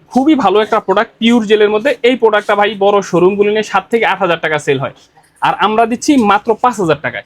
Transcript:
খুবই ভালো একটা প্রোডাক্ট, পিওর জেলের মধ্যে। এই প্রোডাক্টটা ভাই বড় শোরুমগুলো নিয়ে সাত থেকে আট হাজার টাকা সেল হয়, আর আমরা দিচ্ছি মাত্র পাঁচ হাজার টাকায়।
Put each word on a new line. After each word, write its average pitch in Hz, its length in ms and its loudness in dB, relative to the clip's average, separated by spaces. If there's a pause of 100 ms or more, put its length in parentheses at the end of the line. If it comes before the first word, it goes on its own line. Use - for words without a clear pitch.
খুবই 269 260 2
ভালো 202 260 2
একটা 214 200 0
প্রোডাক্ট, 202 380 -2
পিওর 226 280 2
জেলের 208 240 2
মধ্যে। 214 320 -2
এই 247 140 2
প্রোডাক্টটা 214 380 0
ভাই 208 240 0
বড় 202 240 2
শোরুমগুলো 196 480 0
নিয়ে 214 120 -2
সাত 196 280 -4
থেকে 226 160 0
আট 180 120 -2
হাজার 175 220 -2
টাকা 156 180 -2
সেল 143 200 -2
হয়, 135 140 -8 (480)
আর 156 180 0
আমরা 214 280 0
দিচ্ছি 247 300 0
মাত্র 208 380 2
পাঁচ 220 260 -2
হাজার 160 220 0
টাকায়। 117 240 -8